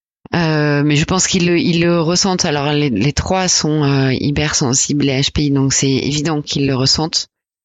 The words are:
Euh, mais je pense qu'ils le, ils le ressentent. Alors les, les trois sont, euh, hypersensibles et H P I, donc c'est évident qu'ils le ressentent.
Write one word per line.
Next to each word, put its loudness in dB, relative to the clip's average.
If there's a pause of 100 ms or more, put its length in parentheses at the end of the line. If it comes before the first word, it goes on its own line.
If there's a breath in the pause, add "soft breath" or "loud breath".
(340)
Euh, 2
mais 2
je 2
pense 0
qu'ils 0
le, 2
ils 0
le 2
ressentent. 0
Alors 0
les, 0
les 0
trois -2
sont, 0
euh, 2
hypersensibles -2
et 0
H -2
P -2
I, 0
donc 0
c'est 0
évident -2
qu'ils -4
le 0
ressentent. -2 (360)